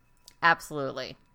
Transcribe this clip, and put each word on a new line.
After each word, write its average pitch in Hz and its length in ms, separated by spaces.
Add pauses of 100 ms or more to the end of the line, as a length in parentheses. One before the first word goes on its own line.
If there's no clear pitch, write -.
(420)
Absolutely. 139 760 (180)